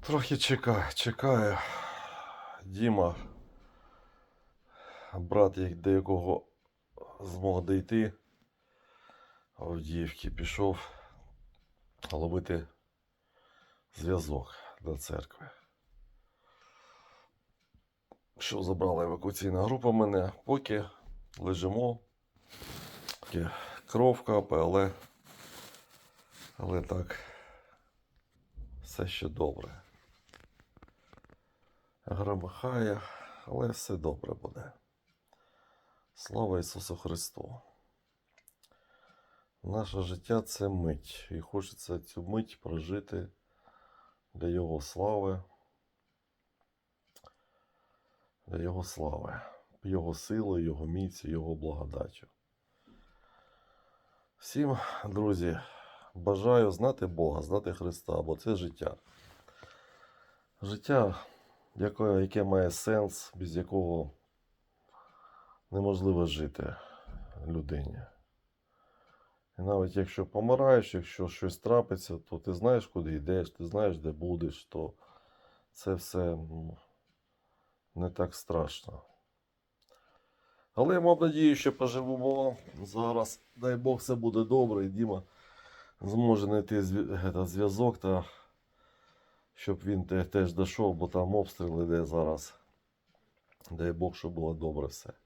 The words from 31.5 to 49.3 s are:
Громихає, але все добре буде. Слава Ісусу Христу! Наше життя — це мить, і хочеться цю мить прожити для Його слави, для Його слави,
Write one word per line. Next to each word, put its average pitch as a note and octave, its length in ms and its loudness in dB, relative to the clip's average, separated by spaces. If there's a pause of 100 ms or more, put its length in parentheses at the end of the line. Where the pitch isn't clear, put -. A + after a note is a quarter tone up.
Громихає, G2+ 960 -2 (460)
але B2+ 220 -2
все A2 280 -6
добре D2+ 380 -2
буде. - 380 -12 (1400)
Слава G#2 440 -2
Ісусу F2 380 -6
Христу! - 640 -10 (2000)
Наше G2 400 -4
життя — F#2 400 -2
це G2+ 260 -4
мить, E2+ 640 -4
і E2 100 -8
хочеться F2+ 580 -8
цю E2+ 240 -12
мить A2 380 -6
прожити F2 680 -8 (1080)
для E2+ 140 -4
Його E2+ 320 0
слави, F#2+ 600 -2 (3000)
для E2+ 160 -4
Його F2+ 220 -4
слави, D#2 560 -6 (440)